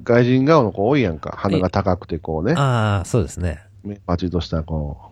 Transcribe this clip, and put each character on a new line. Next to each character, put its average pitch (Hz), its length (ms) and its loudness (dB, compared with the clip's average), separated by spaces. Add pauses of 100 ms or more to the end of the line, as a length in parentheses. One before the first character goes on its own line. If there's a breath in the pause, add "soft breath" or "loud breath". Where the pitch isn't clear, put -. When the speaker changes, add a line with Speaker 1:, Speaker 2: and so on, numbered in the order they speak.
Speaker 1:
外 117 220 6
人 131 200 4
顔 151 200 6
の 95 80 0
子 98 160 -2
多 147 80 2
い 135 60 2
や 90 100 0
ん 78 80 -8
か。 - 180 -10
鼻 98 220 0
が 92 100 0
高 92 260 0
く - 120 -16
て 82 100 -6
こ 78 220 -6
う 80 40 -4
ね。 123 80 0
Speaker 2:
え、 - 40 2
あ 113 460 0
あ、 - 20 -6
そ 120 160 0
う - 20 0
で - 60 -4
す - 100 -12
ね。 85 220 -4 (240)
Speaker 1:
目 101 200 -10
パ 87 120 -2
チ 90 100 -4
ッ 85 40 -2
と 87 100 -2
し - 80 -10
た 80 160 -4
子。 76 340 -8 (140)